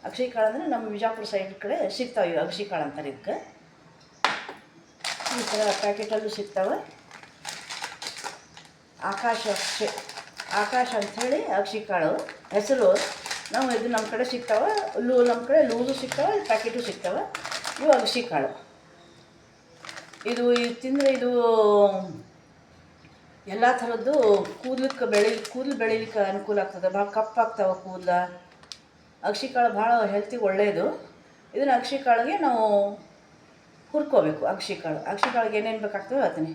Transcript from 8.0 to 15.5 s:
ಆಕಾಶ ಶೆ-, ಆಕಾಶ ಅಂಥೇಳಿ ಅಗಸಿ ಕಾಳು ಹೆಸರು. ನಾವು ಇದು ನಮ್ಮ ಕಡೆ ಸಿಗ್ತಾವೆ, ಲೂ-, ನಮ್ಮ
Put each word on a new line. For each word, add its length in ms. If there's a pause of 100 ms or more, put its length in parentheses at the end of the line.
ಆಕಾಶ 300 (320)
ಶೆ-, 200 (680)
ಆಕಾಶ 260 (140)
ಅಂಥೇಳಿ 380 (180)
ಅಗಸಿ 320
ಕಾಳು 220 (440)
ಹೆಸರು. 320 (680)
ನಾವು 120 (100)
ಇದು 180
ನಮ್ಮ 180
ಕಡೆ 200
ಸಿಗ್ತಾವೆ, 360 (380)
ಲೂ-, 220
ನಮ್ಮ 100 (100)